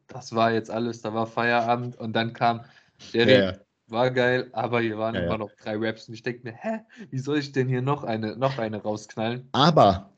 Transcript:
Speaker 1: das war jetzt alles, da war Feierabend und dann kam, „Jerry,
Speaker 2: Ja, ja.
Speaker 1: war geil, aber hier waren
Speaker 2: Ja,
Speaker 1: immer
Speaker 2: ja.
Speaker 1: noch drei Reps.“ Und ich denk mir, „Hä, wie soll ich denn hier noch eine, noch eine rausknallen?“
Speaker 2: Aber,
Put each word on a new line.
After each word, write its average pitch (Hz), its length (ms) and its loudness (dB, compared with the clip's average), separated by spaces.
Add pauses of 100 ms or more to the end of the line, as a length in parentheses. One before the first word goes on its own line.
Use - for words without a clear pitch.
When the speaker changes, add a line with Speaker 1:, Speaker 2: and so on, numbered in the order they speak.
Speaker 1:
das - 260 -16
war 113 180 4
jetzt 113 200 -2
alles, 117 300 -4
da 107 120 -6
war 113 140 -2
Feierabend 120 720 0
und 113 160 -8
dann 113 200 -2
kam, 117 320 0 (480)
„Jerry, 113 200 6
Speaker 2:
Ja, 98 180 8
ja. - 140 -16 (220)
Speaker 1:
war 123 240 0
geil, 127 420 2
aber 117 280 0
hier 110 160 -2
waren 110 180 -2
Speaker 2:
Ja, 95 40 -2
Speaker 1:
immer 87 140 -2
Speaker 2:
ja. 110 40 -2
Speaker 1:
noch 107 200 -10
drei 110 200 -6
Reps.“ 110 300 -4
Und 113 80 -14
ich 110 80 -16
denk 123 200 -6
mir, 113 100 -10
„Hä, 220 260 -8 (320)
wie 131 80 -4
soll 147 200 -2
ich 139 120 -6
denn 127 180 0
hier 127 120 0
noch 139 220 -2
eine, 110 340 -4
noch 135 200 0
eine 110 240 -4
rausknallen?“ 110 720 -6
Speaker 2:
Aber, 123 640 4